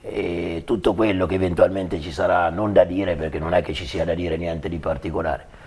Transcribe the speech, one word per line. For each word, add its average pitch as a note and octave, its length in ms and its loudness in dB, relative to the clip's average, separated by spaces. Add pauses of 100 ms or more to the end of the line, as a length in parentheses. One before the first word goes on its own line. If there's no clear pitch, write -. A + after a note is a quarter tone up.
e F2 640 -4
tutto G#2+ 300 2
quello F#2+ 320 2
che E2+ 80 -2
eventualmente F#2 680 2
ci D#2+ 120 -8
sarà, F2+ 360 2
non G2+ 240 -2
da F#2+ 120 8
dire F2+ 320 0
perché D#2 240 -4
non D#2+ 140 -2
è F2+ 80 4
che E2 120 -6
ci E2+ 120 -8
sia E2 180 -2
da E2+ 100 0
dire E2+ 220 -2
niente E2 320 -4
di E2 100 -6
particolare, D#2+ 680 -4 (220)